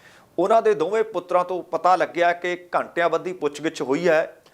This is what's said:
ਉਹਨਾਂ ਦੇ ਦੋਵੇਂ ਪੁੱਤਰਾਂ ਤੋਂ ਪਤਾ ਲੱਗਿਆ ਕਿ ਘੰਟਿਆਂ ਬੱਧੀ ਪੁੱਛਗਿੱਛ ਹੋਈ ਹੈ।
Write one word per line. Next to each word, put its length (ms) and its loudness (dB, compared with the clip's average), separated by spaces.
ਉਹਨਾਂ 240 4
ਦੇ 120 4
ਦੋਵੇਂ 300 0
ਪੁੱਤਰਾਂ 400 -2
ਤੋਂ 180 -6
ਪਤਾ 340 2
ਲੱਗਿਆ 380 0
ਕਿ 220 -6
ਘੰਟਿਆਂ 340 0
ਬੱਧੀ 220 -2
ਪੁੱਛਗਿੱਛ 500 -6
ਹੋਈ 260 -2
ਹੈ। 340 0